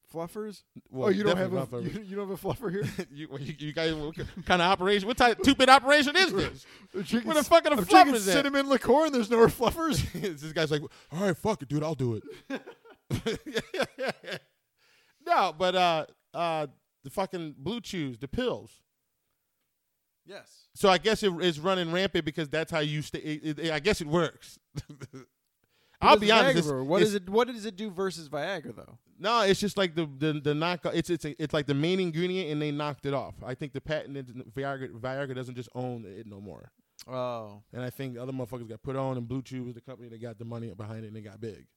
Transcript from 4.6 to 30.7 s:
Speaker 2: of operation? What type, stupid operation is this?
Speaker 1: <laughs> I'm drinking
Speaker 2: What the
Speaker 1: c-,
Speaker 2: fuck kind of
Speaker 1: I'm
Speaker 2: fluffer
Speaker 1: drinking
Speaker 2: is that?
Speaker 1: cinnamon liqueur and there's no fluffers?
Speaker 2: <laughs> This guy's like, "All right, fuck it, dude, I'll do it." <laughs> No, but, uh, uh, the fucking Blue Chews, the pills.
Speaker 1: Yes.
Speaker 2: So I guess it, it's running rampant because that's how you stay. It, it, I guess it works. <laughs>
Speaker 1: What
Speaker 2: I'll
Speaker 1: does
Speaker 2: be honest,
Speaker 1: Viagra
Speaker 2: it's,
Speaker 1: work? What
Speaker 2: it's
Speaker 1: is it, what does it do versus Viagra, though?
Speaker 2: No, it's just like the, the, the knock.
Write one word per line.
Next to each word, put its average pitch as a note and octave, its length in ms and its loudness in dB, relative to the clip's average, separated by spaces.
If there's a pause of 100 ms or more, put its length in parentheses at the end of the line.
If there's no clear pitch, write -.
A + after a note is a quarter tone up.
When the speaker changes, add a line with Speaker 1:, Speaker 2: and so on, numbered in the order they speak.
Speaker 2:
of E3+ 100 4
operation? G3 360 2
What A#3+ 100 -2
type, A#3+ 240 6
stupid C4 280 6
operation C#4 480 8
is F#4 160 4
this? C3+ 320 -4 (140)
Speaker 1:
<laughs> - 160 -16
I'm G3 80 -4
drinking A3+ 240 -2
Speaker 2:
What D#4+ 100 4
the D4 60 4
Speaker 1:
c-, - 60 -4
Speaker 2:
fuck E4 140 10
kind D4+ 100 4
of B3+ 60 2
Speaker 1:
I'm F3+ 60 2
Speaker 2:
fluffer - 60 -12
Speaker 1:
drinking D#4+ 240 10
Speaker 2:
is G#3 100 0
that? F#3+ 80 2
Speaker 1:
cinnamon C#4 340 2
liqueur C#4 380 4
and D4 100 0
there's A3 140 0
no A#3 180 8
fluffers? C4+ 560 0 (100)
Speaker 2:
<laughs> E3 280 -6
This D#3 100 -10
guy's D#3 200 0
like, D3+ 100 0 (320)
"All E3 80 -4
right, G3 160 2
fuck G#3+ 240 -2
it, C3 80 -14
dude, D3+ 140 0
I'll D#3 120 -2
do A#2+ 240 -2 (300)
it." C4 120 -8 (680)
<laughs> A3+ 1120 -6 (840)
No, A3+ 320 2
but, F#3 180 2
uh, E3+ 300 2 (280)
uh, D#3+ 340 -2 (360)
the C#3 60 -14
fucking F3 480 -6
Blue F#3 240 -6
Chews, C#3+ 360 -6
the C3 100 -12
pills. C#3+ 440 -4 (1500)
Speaker 1:
Yes. - 480 -20
Speaker 2:
So - 160 4
I A#3 80 6
guess G#3+ 260 0
it, G3 80 2 (100)
it's F3 180 0
running F3 320 0
rampant F3+ 340 0
because D#3 240 -4
that's D#3 220 -4
how E3 80 0
you D3+ 220 -2
stay. C#3+ 180 -8
It, D3+ 400 -6
it, D#3+ 120 -2
I D#3 80 -2
guess F3+ 220 2
it D#3 60 -6
works. D#3 520 -2 (300)
<laughs> D3 80 -18 (1000)
Speaker 1:
What G#3 100 6
Speaker 2:
I'll C#4+ 80 12
Speaker 1:
does G3+ 40 4
Speaker 2:
be G#3 100 4
honest, A3 220 6
Speaker 1:
Viagra E3+ 60 4
Speaker 2:
it's, D#3+ 80 0
Speaker 1:
work? C3+ 200 -2
What E3+ 140 4
Speaker 2:
it's G#3+ 80 6
Speaker 1:
is G3+ 60 -2
it, F#3 140 -4
what A3+ 180 2
does A3+ 180 -10
it G#3+ 100 -8
do G#3+ 140 -8
versus E3+ 400 -6
Viagra, D3 460 -6
though? - 240 -20 (180)
Speaker 2:
No, A3+ 240 2
it's G3 180 4
just G3+ 180 -2
like F#3 180 0
the, E3 100 -2 (140)
the, D#3 140 0
the D3 200 0
knock. E3 280 -2 (120)